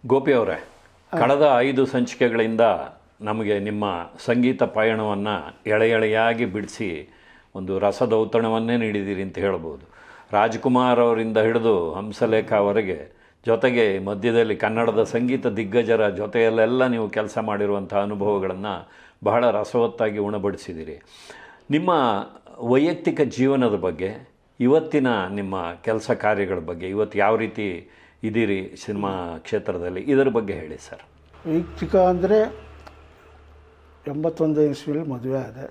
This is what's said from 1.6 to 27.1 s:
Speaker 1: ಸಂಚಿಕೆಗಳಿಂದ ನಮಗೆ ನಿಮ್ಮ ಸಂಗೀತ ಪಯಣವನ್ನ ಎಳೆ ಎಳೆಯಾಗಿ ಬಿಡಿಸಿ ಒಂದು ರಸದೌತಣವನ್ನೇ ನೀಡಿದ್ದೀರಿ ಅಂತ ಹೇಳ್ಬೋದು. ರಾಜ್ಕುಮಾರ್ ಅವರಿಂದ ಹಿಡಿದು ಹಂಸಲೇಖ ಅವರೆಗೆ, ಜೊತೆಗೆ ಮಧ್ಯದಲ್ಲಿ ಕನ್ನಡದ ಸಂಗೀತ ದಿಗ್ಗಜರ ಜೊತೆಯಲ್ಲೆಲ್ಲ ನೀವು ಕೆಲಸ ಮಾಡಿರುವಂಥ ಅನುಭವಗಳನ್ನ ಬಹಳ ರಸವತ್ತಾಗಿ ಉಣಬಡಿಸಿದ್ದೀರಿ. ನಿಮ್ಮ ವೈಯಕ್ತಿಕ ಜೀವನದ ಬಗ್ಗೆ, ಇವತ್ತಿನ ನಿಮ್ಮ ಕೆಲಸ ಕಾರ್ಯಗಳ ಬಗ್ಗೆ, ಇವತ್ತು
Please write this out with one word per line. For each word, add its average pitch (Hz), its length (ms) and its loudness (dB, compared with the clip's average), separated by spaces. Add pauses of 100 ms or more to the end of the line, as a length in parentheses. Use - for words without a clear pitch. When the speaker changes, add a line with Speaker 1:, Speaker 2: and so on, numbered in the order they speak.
Speaker 1:
ಸಂಚಿಕೆಗಳಿಂದ 117 760 0 (600)
ನಮಗೆ 107 380 -2
ನಿಮ್ಮ 104 260 -4 (400)
ಸಂಗೀತ 123 380 2
ಪಯಣವನ್ನ 107 640 0 (400)
ಎಳೆ 110 220 4
ಎಳೆಯಾಗಿ 113 560 2
ಬಿಡಿಸಿ 95 680 -8 (420)
ಒಂದು 95 240 -4
ರಸದೌತಣವನ್ನೇ 113 960 2
ನೀಡಿದ್ದೀರಿ 101 440 -2
ಅಂತ 95 160 -8
ಹೇಳ್ಬೋದು. 82 520 -4 (420)
ರಾಜ್ಕುಮಾರ್ 120 680 2
ಅವರಿಂದ 113 380 2
ಹಿಡಿದು 110 560 2
ಹಂಸಲೇಖ 107 600 0
ಅವರೆಗೆ, 101 580 0 (340)
ಜೊತೆಗೆ 117 540 2
ಮಧ್ಯದಲ್ಲಿ 107 560 0
ಕನ್ನಡದ 110 480 0
ಸಂಗೀತ 123 440 -2
ದಿಗ್ಗಜರ 110 640 0
ಜೊತೆಯಲ್ಲೆಲ್ಲ 113 760 2
ನೀವು 113 220 -2
ಕೆಲಸ 107 280 -4
ಮಾಡಿರುವಂಥ 101 560 -2
ಅನುಭವಗಳನ್ನ 101 720 -2 (580)
ಬಹಳ 117 280 2
ರಸವತ್ತಾಗಿ 107 680 -2
ಉಣಬಡಿಸಿದ್ದೀರಿ. 95 840 -6 (680)
ನಿಮ್ಮ 165 240 2 (680)
ವೈಯಕ್ತಿಕ 147 600 2
ಜೀವನದ 127 540 2
ಬಗ್ಗೆ, 92 540 -6 (300)
ಇವತ್ತಿನ 143 480 2 (200)
ನಿಮ್ಮ 98 280 -6 (260)
ಕೆಲಸ 113 300 -4
ಕಾರ್ಯಗಳ 98 480 0
ಬಗ್ಗೆ, 85 300 -8
ಇವತ್ತು 101 280 -2